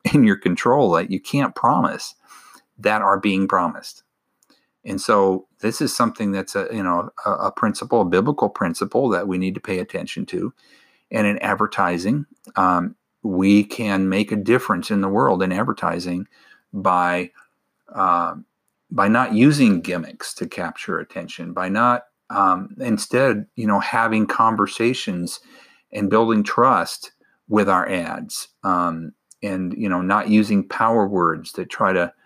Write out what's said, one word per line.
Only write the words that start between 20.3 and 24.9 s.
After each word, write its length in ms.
to 120
capture 540
attention, 520
by 160
not, 360
um, 480
instead, 680
you 100
know, 140
having 460
conversations 1120